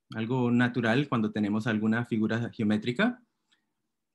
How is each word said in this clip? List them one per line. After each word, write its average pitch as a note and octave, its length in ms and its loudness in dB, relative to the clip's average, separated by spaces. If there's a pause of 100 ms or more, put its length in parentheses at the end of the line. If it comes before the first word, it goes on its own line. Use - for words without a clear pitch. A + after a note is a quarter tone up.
(140)
algo A#2+ 360 0
natural A#2+ 580 2
cuando A2 220 0
tenemos G#2+ 360 -2
alguna A2 380 0
figura A2+ 460 -2
geométrica. A#2+ 720 0 (920)